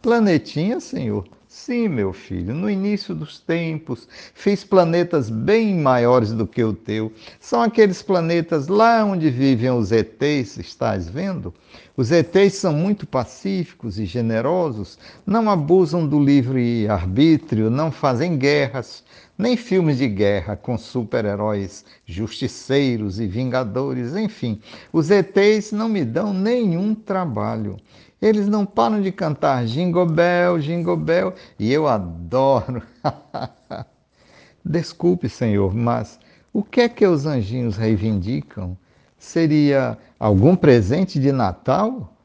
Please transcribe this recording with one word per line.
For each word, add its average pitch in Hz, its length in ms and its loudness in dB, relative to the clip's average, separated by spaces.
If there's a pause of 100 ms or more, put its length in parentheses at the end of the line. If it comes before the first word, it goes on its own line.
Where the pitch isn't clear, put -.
Planetinha, 214 760 0
Senhor? 107 480 -6 (220)
Sim, 240 380 -4
meu 107 240 -2
filho, 92 420 -8
no 185 160 -4
início 196 460 -4
dos 156 240 -12
tempos, 160 680 -6 (260)
fiz - 320 -2
planetas 170 640 2
bem 196 460 0
maiores 123 560 2
do 110 140 -2
que - 180 -4
o 110 100 0
teu. 110 380 -6 (280)
São 233 220 -2
aqueles 220 400 2
planetas 165 680 0
lá 220 360 4
onde 180 260 0
vivem 127 420 2
os 110 200 0
E 110 120 4
Tês, 139 540 -2
estás 92 520 -6
vendo? 147 440 -8 (420)
Os 123 160 0
E 170 100 4
Tês 190 320 2
são 165 200 -2
muito 190 340 -2
pacíficos 131 920 -6
e 110 80 -4
generosos, 117 960 -4 (260)
não 214 240 0
abusam 165 560 2
do 147 140 2
livre-arbítrio, 120 1500 2
não 147 220 -2
fazem 143 460 -2
guerras, 131 680 -2 (340)
nem 233 180 0
filmes 175 420 0
de 131 100 0
guerra 101 480 0
com 117 220 -6
super-heróis 104 1080 -4 (200)
justiceiros 110 1160 -4
e 113 40 -2
vingadores, 127 920 -4
enfim. 196 460 -6 (300)
Os 160 180 0
E 202 140 4
Tês 202 480 2
não 214 160 -2
me 202 160 -2
dão 170 300 -4
nenhum 208 600 0
trabalho. 110 840 -4 (440)
Eles 214 260 2
não 208 180 0
param 220 340 0
de 190 120 -2
cantar 143 560 -2
Jingle 175 400 0
Bell, 175 520 2
Jingle 170 380 -2
Bell, 175 380 0 (240)
e 107 120 0
eu 151 160 2
adoro. 110 920 0 (220)
<laughs> - 840 -10 (800)
Desculpe, 175 640 -2
Senhor, 101 440 0
mas 117 460 -2 (320)
o 208 120 -2
que - 180 0
é 240 80 2
que 226 160 2
os 156 220 2
anjinhos 117 500 -2
reivindicam? 107 1000 -2 (440)
Seria 143 800 2 (220)
algum 110 360 6
presente 143 640 4
de 135 120 2
Natal? 143 800 -2 (140)